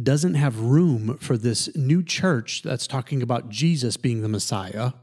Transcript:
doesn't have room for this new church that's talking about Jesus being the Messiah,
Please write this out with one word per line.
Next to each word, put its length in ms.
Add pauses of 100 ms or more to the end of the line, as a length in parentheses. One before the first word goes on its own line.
doesn't 300
have 260
room 600
for 180
this 380
new 260
church 600
that's 240
talking 340
about 280
Jesus 460
being 260
the 60
Messiah, 760